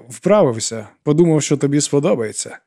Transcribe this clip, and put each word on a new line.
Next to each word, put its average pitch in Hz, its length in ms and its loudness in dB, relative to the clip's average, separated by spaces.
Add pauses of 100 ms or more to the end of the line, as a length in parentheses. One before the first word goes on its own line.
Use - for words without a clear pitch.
вправився, 117 760 0 (160)
подумав, 156 400 2
що 147 140 0
тобі 143 240 0
сподобається». 139 840 -4